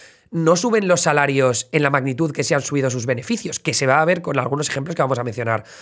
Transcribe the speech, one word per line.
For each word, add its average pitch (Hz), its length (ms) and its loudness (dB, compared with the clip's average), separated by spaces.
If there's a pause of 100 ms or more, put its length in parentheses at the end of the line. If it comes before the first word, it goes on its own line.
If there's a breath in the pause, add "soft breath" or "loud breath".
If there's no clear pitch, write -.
(300 loud breath)
no 165 260 2
suben 214 320 0
los 175 140 4
salarios 139 680 2
en 151 140 2
la 139 60 4
magnitud 139 420 0
que 139 100 -4
se 151 140 0
han 139 60 0
subido 135 280 -2
sus 120 160 -4
beneficios, 135 540 -4
que 135 120 -4
se 139 140 0
va 139 140 6
a 156 40 4
ver 175 160 0
con 143 160 -4
algunos 135 320 -2
ejemplos 147 280 -6
que 160 60 0
vamos 131 180 -2
a - 20 -4
mencionar 113 400 -4 (200 loud breath)